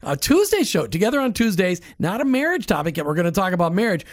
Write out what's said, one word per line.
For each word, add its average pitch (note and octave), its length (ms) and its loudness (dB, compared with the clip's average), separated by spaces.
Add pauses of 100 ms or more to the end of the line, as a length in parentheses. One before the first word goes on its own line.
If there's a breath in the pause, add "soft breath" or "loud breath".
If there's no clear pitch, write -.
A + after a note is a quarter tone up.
A C#3+ 120 -2
Tuesday G4 480 2
show, D#3 240 0
Together G#3 320 0
on C4 140 0
Tuesdays, F#3 480 0 (180 loud breath)
not G3+ 220 -2
a D4 40 0
marriage C#4 400 0
topic D3+ 300 -2
yet. D#3 100 -4
We're D3+ 80 -2
gonna E3+ 160 0
talk F#3 220 0
about E3+ 220 0
marriage. G3 400 0